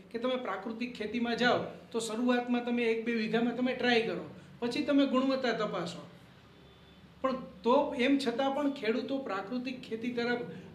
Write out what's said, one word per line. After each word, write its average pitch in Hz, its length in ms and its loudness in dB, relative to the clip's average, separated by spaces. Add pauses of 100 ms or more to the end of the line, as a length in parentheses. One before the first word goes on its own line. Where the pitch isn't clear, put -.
(120)
કે 233 60 -6
તમે 254 180 0
પ્રાકૃતિક 226 580 -6
ખેતીમાં 226 420 -2
જાઓ 233 280 4 (280)
તો 226 80 -2
શરૂઆતમાં 240 640 0
તમે 240 180 0
એક 226 220 0
બે 240 80 -2
વીઘામાં 226 440 0
તમે 254 180 0
ટ્રાય 240 260 4
કરો, 175 240 -2 (340)
પછી 247 240 -2
તમે 277 240 6
ગુણવત્તા 254 460 2
તપાસો. 208 500 -4 (1160)
પણ 262 160 0 (260)
તો 277 360 4
એમ 277 200 4
છતાં 269 360 0
પણ 285 160 0
ખેડૂતો 233 480 -2
પ્રાકૃતિક 233 640 -6
ખેતી 233 300 -6
તરફ 233 300 0 (320)